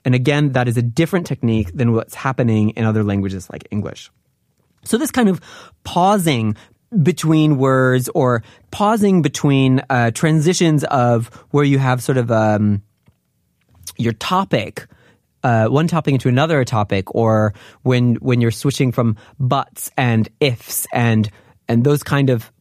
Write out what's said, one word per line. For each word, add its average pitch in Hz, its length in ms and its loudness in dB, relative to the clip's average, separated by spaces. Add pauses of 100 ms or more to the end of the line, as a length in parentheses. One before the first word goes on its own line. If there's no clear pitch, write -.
And 127 100 2
again, 143 380 0
that 123 140 0
is 117 100 -2
a 120 40 2
different 165 460 -2
technique 110 480 -2
than 120 180 0
what's - 220 -4
happening 113 560 0
in 113 140 -4
other 107 180 0
languages 98 480 -4
like - 200 -16
English. - 380 -10 (760)
So - 140 -2
this 294 140 -4
kind 240 160 2
of 185 140 0 (420)
pausing 165 720 0 (480)
between 156 540 2
words 127 560 2
or 123 300 0 (280)
pausing 208 500 2
between, 135 680 2
uh, 120 220 0
transitions 156 720 0
of 120 420 0 (240)
where 143 120 2
you 139 160 2
have 127 240 0
sort 135 140 0
of, 120 140 0
um, 104 500 2 (1160)
your 117 160 -2
topic, 180 760 -4 (560)
uh, 113 240 2
one 147 200 2
topic 160 260 -2
into 131 140 0
another 131 380 2
topic, 101 500 -4
or 110 380 2 (300)
when, 123 320 2
when 123 260 -2
you're 113 100 2
switching 131 400 -2
from 117 240 0 (240)
buts 131 560 -4
and 117 320 0 (140)
ifs - 500 -4
and, 110 380 0 (400)
and 117 140 2
those 147 200 0
kind 139 260 0
of 117 320 -2